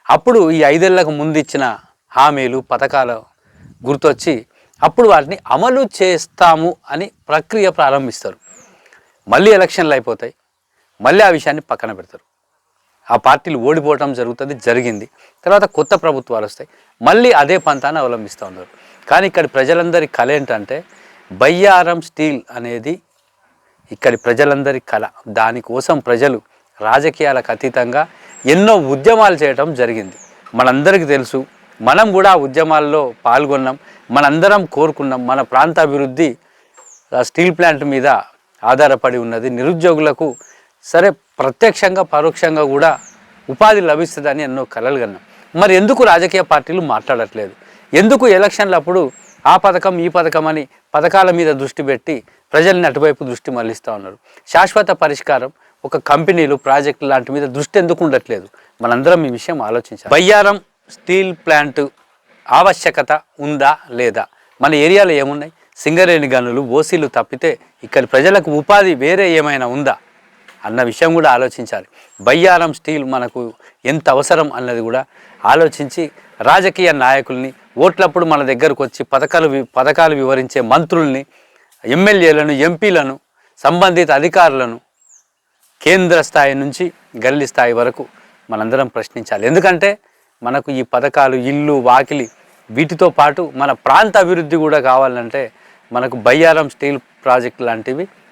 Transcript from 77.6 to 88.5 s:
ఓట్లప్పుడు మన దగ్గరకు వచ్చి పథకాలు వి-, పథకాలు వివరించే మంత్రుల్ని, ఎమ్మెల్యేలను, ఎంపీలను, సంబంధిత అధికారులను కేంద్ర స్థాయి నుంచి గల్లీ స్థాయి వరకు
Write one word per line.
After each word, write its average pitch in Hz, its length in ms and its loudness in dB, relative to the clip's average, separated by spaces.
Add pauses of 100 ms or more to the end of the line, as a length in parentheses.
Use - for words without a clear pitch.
ఓట్లప్పుడు 170 460 2
మన 151 180 0
దగ్గరకు 135 420 0
వచ్చి 131 200 -10
పథకాలు 156 440 0
వి-, 135 180 -4 (100)
పథకాలు 151 380 2
వివరించే 131 460 -2
మంత్రుల్ని, 143 640 0 (640)
ఎమ్మెల్యేలను, 156 680 2
ఎంపీలను, 156 680 -2 (380)
సంబంధిత 170 520 2
అధికారులను 143 720 0 (1000)
కేంద్ర 175 400 2
స్థాయి 143 340 0
నుంచి 139 380 -6 (320)
గల్లీ 135 220 -2
స్థాయి 120 260 0
వరకు 120 340 -4 (440)